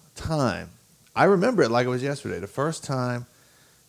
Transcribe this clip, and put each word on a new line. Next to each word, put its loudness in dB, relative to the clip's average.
time, -2
I 6
remember 4
it 2
like 2
it -2
was -2
yesterday, -6
the -10
first -6
time -4